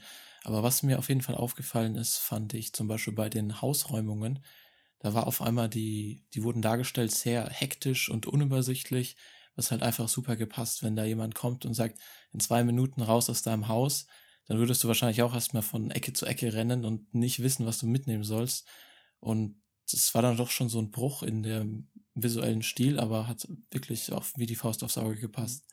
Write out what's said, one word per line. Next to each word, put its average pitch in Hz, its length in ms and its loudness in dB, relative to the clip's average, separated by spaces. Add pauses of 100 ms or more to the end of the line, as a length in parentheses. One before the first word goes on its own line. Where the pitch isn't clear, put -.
(440)
Aber 110 180 0
was 123 200 4
mir 135 160 4
auf - 100 -4
jeden 135 120 2
Fall 123 140 -4
aufgefallen 120 640 -2
ist, 117 200 -2
fand 107 380 -4
ich 110 180 -6
zum 107 160 -2
Beispiel 110 240 -2
bei 107 160 0
den 107 320 -2
Hausräumungen, 113 840 -2 (580)
da 104 140 0
war 113 120 4
auf - 160 -2
einmal 117 260 2
die, 107 640 -4
die 110 120 -4
wurden 117 180 0
dargestellt 117 500 2
sehr 120 380 0
hektisch - 580 -2
und - 180 -2
unübersichtlich, 131 880 0 (400)
was - 160 -2
halt 110 100 0
einfach 117 260 0
super 120 280 0
gepasst, 110 480 -4
wenn 107 120 2
da 110 80 0
jemand 110 300 -2
kommt 123 320 -4
und 117 80 -2
sagt, 113 240 -2 (340)
"In - 80 -8
zwei 120 240 4
Minuten 123 380 2
raus 113 260 6
aus 120 140 -2
deinem 110 260 0
Haus", 127 380 2 (400)
dann 110 120 0
würdest 120 260 4
du 113 40 2
wahrscheinlich 117 340 4
auch 120 120 2
erstmal 117 280 0
von 110 280 -2
Ecke - 220 -4
zu - 120 -2
Ecke 117 300 -2
rennen 117 300 0
und 110 300 -4
nicht 120 280 2
wissen, 127 240 2
was 113 120 -2
du 117 80 -2
mitnehmen 117 380 0
sollst. 110 420 -2 (540)
Und 110 400 -2 (300)
das - 240 2
war 117 80 6
dann 123 140 6
doch 120 140 0
schon 123 180 0
so 113 120 0
ein 107 100 -2
Bruch 131 320 -4
in 110 200 -2
dem 110 460 -4 (260)
visuellen 113 480 0
Stil, 139 360 2
aber 110 300 0
hat - 180 -6 (240)
wirklich - 420 -6
auch - 120 -4 (120)
wie 120 100 0
die 113 100 -2
Faust 113 280 -2
aufs 120 140 -2
Auge 110 180 0
gepasst. 120 560 -6